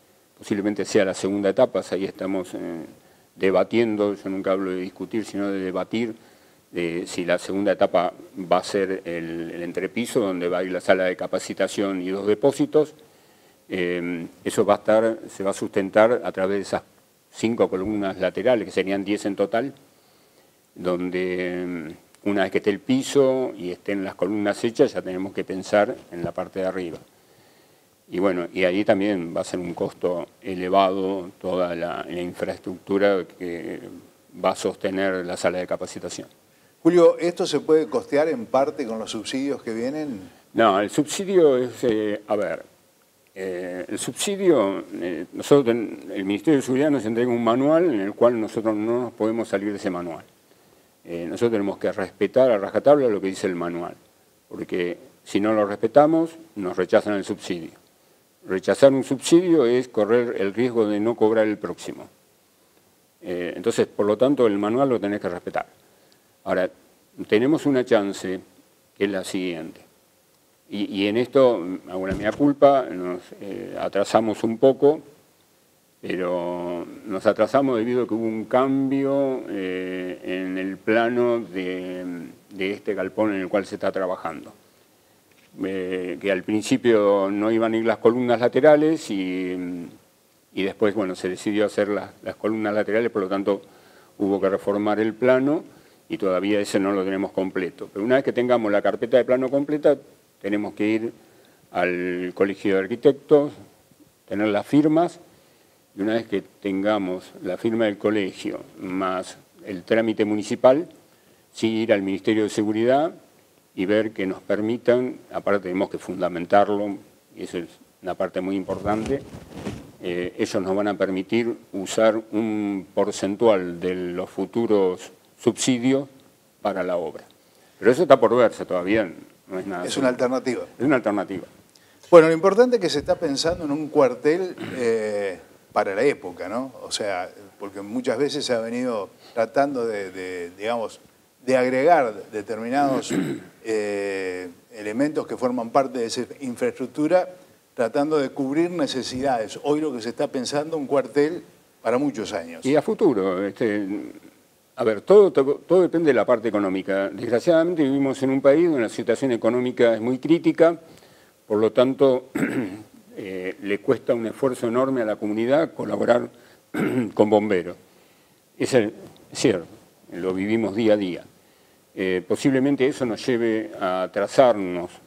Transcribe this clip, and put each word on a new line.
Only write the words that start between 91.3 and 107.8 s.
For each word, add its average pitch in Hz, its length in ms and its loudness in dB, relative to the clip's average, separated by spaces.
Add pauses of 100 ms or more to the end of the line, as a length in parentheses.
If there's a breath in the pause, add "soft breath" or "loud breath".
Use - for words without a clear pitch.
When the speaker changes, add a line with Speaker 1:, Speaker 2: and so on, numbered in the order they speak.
Speaker 1:
hacer 101 240 -2
las, 98 220 -4 (120)
las 98 120 -10
columnas 107 380 -2
laterales, 107 380 0
por 104 120 -2
lo 92 40 -2
tanto 98 340 0 (560 soft breath)
hubo 98 220 0
que 95 100 2
reformar 104 520 0
el 110 120 0
plano 127 500 2 (440 loud breath)
y - 100 -6
todavía 98 440 0
ese 101 180 -2
no 98 140 0
lo 95 100 0
tenemos 95 280 -4
completo. 92 600 -4
Pero 101 140 -6
una 127 100 4
vez 139 80 2
que 127 100 0
tengamos 120 380 0
la 101 100 2
carpeta 113 360 0
de 117 80 4
plano 127 240 0
completa, 143 480 2 (440)
tenemos 104 320 -4
que 104 140 -2
ir 110 260 -2 (580 soft breath)
al 90 640 -2
Colegio 98 420 0
de 95 60 2
Arquitectos, 139 720 2 (760)
tener 101 200 -2
las 104 180 0
firmas, 156 540 2 (800 soft breath)
y 98 40 -4
una 110 120 0
vez 113 140 -2
que 98 140 -2
tengamos 98 920 -2 (120)
la 90 140 -4
firma 113 280 0